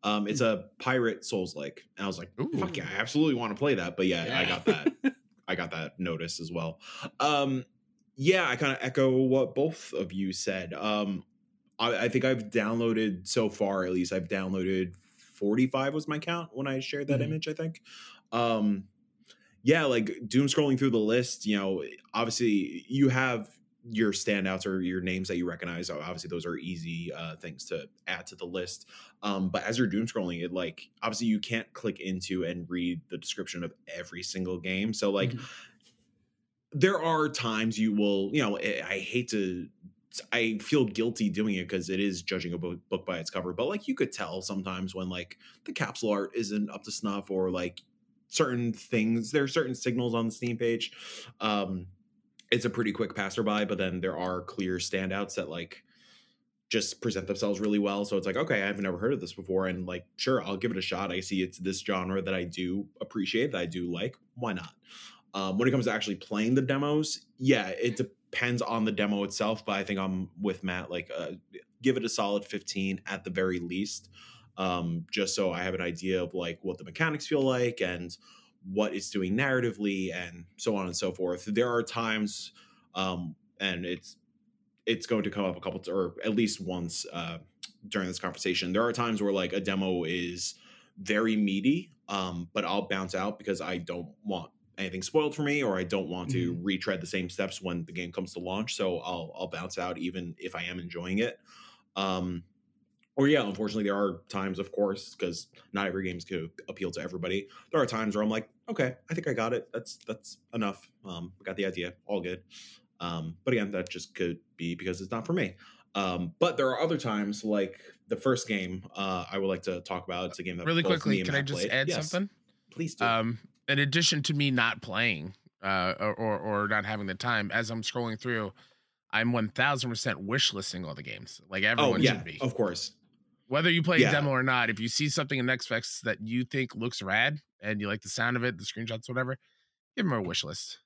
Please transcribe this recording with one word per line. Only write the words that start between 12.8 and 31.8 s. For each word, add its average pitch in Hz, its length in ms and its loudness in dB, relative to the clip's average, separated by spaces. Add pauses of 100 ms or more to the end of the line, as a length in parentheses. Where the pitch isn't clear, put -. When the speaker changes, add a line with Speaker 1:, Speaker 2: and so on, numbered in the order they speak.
Speaker 1:
so 95 220 2
far, 98 360 2
at 92 80 0
least 92 200 2
I've 92 160 -2
downloaded 95 680 0 (220)
forty-five 131 760 2
was 151 140 -2
my 147 120 -2
count 170 360 -4
when 139 120 -2
I 135 140 0
shared 143 280 -4
that 135 120 4
Speaker 2:
Mm-hmm. - 20 4
Speaker 1:
image, 156 240 -2
I 156 60 -4
think. 165 300 -6 (480)
Um, 107 580 2 (760)
yeah, 156 220 8
like, 117 420 2
doom 131 200 4
scrolling 139 320 4
through 135 120 6
the 113 80 6
list, 117 460 2
you 104 120 4
know, 95 260 0 (300)
obviously 110 760 2
you 135 200 8
have 123 400 2 (420)
your 107 220 6
standouts 95 520 2
or 95 160 0
your 90 200 0
names 92 280 0
that 90 80 0
you 87 120 0
recognize. 85 400 -6
O-, 78 120 -6
obviously 85 280 -8
those 82 180 -6
are 85 100 -4
easy, 85 560 -6
uh, 80 240 -8
things 80 300 -12
to 78 220 -6 (180)
add 87 200 -6
to - 100 -14
the 90 80 -10
list. 87 440 -8 (340)
Um, 98 260 2
but 87 140 -2
as 117 140 0
you're 123 100 6
doom 104 200 2
scrolling, 87 360 -2
it, 87 100 -4
like, 87 360 -4 (140)
obviously 113 240 0
you 107 120 4
can't 113 340 -4
click - 280 -4